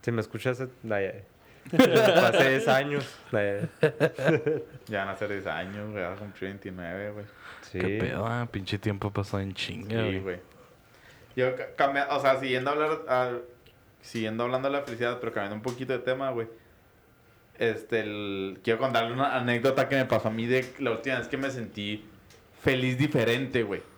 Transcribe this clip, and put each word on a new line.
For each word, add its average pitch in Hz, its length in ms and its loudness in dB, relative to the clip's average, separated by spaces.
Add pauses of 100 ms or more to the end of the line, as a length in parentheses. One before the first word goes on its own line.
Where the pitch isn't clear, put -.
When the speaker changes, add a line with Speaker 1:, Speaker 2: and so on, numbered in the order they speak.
Speaker 1:
Si 117 100 -2
me 113 80 0
escuchas, 127 400 -4
eh, 131 80 -6 (160)
nah, 107 160 -2
ya, 95 140 -2
ya. - 80 -16 (500)
<laughs> 170 580 8
Pasé 147 200 6
diez 131 180 4
años. 143 360 4 (280)
Nah, 110 100 2
ya, 101 260 -2 (120)
ya. 151 100 4 (960)
Speaker 2:
Ya 98 180 -2
van 98 100 -8
a - 20 -14
ser 104 140 -4
diez 98 180 -4
años, 95 420 -6
güey. 101 140 -4
Vas 90 120 -6
a 101 40 -12
cumplir 98 300 -10
veintinueve, 95 600 -10
güey. 104 140 -12 (380)
Speaker 1:
Sí. - 180 -8
Speaker 3:
Qué 95 180 0
pedo, 98 260 -2
ah, 120 260 -2
pinche 101 280 -6
tiempo 101 320 -2
pasó 101 300 -2
en 98 140 -4
chinga, 87 340 -8
Speaker 2:
Sí, 110 80 -4
Speaker 3:
güey. 104 240 0
Speaker 2:
güey. 92 160 -6 (1000)
Yo 127 220 2
ca-, - 200 -8
cambia-, 139 340 2
o 143 100 2
sea, 131 180 4
siguiendo 131 320 0
a - 40 2
hablar, 151 160 2 (180)
a, 127 220 2 (720)
siguiendo 113 420 -2
hablando 131 240 0
de 139 100 0
la 139 40 -2
felicidad, 120 380 -4
pero 113 120 -6
cambiando 104 240 -4
un 107 60 -10
poquito 127 300 -4
de 127 80 0
tema, 131 300 -2
güey. 117 160 -4 (1120)
Este, 113 420 0
el, 101 640 -4
quiero 113 140 4
contarle 117 340 2
una 131 240 0
anécdota 123 520 2
que 139 80 2
me 135 80 4
pasó 110 240 2
a - 20 0
mí 113 160 -2
de 127 200 2 (120)
la 131 140 0
última 127 260 -2
vez 113 100 -6
que - 80 -4
me 135 140 -2
sentí 104 540 -6 (560)
feliz 127 380 2
diferente, 127 640 2
güey. 98 180 -2 (160)